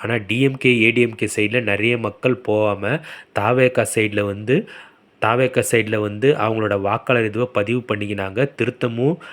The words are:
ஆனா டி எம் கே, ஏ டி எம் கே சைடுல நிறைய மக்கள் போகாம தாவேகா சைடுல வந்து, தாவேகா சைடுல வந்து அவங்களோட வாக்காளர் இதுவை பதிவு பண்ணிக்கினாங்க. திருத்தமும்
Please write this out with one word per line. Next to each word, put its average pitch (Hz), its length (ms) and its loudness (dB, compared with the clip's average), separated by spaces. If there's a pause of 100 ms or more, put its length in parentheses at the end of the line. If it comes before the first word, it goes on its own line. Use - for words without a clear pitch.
ஆனா 113 140 -2
டி 110 240 -2
எம் 135 160 2
கே, 123 260 4
ஏ 113 80 6
டி 120 100 2
எம் 117 140 2
கே 110 220 -4
சைடுல 110 260 0
நிறைய 104 360 0
மக்கள் 113 360 -2
போகாம 107 640 0 (400)
தாவேகா 123 560 2
சைடுல 104 300 0
வந்து, 107 440 -2 (540)
தாவேகா 123 480 2
சைடுல 110 300 2
வந்து 107 320 0
அவங்களோட 107 480 0
வாக்காளர் 113 440 0
இதுவை 110 280 -2
பதிவு 113 280 0
பண்ணிக்கினாங்க. 104 760 -4
திருத்தமும் 123 600 -2 (160)